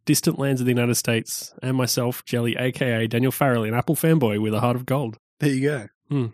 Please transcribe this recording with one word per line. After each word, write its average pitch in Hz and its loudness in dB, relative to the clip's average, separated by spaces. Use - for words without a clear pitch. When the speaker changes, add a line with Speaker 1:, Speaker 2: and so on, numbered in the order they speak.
Speaker 1:
distant 151 2
lands 135 0
of 123 0
the 127 2
United 120 2
States, - -4
and 131 -2
myself, 123 -2
Jelly, 120 0
A 127 -2
K 120 0
A 113 0
Daniel 120 2
Farrelly, 120 0
an 113 -2
Apple 123 0
fanboy 131 2
with 107 0
a 107 0
heart 120 2
of 127 -6
gold. 131 -4
Speaker 2:
There 147 2
you 135 0
go. 123 -4
Speaker 1:
Hmm. 139 0